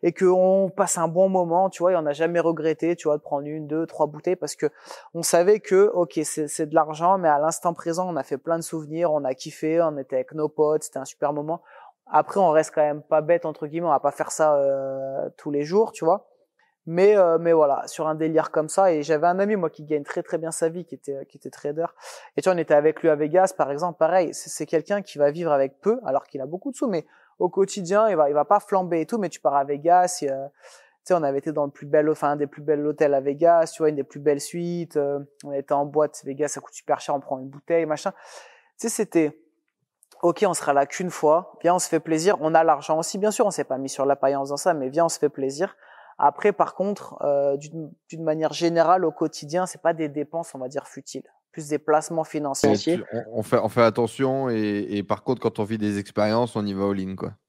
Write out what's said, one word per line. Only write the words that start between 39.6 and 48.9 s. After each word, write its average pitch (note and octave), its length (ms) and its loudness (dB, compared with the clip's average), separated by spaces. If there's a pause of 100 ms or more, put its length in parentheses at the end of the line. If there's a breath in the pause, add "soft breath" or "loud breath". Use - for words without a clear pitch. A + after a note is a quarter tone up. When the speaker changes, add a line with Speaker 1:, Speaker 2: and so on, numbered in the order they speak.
Speaker 1:
ok, F3 240 2
on F3 80 0
sera - 180 -2
là C#3 140 4
qu'une F3+ 240 -6
fois, D#3+ 520 0
viens, E3+ 120 4
on F#3 60 0
se - 80 -6
fait E3 100 0
plaisir, E3 420 0
on D#3 140 0
a D#3+ 80 8
l'argent D#3 340 2
aussi, D#3+ 220 -6
bien G#3 140 0
sûr, A3+ 120 2
on G3+ 60 2
s'est D3+ 140 -6
pas C3 140 -6
mis C3+ 100 -8
sur C3+ 180 -4
la C#3 80 2
paille C#3 220 0
en C#3 60 -4
faisant C#3+ 140 -6
ça, F3+ 160 0
mais C#3 160 -2
viens, D#3+ 180 2
on - 20 0
se - 100 -4
fait D3 120 0
plaisir. C#3+ 440 -4 (440 loud breath)
Après, G3 340 2
par - 220 0
contre, - 460 -6
euh, C#3+ 380 0
d'une, D#3 340 -12 (160)
d'une E3 160 -10
manière D#3 300 -2
générale, E3+ 500 2